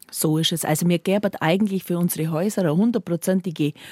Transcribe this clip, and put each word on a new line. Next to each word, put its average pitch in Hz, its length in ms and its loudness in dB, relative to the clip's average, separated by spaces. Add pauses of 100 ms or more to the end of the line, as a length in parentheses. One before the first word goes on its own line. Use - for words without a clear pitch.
(120)
So 156 260 0
ist 160 140 0
es. 165 120 -4
Also 156 240 0
wir 175 120 4
geben 196 400 0
eigentlich 190 460 0
für 175 120 -2
unsere 170 320 0
Häuser 185 320 -2
eine 156 140 2
hundertprozentige 180 1000 0 (180)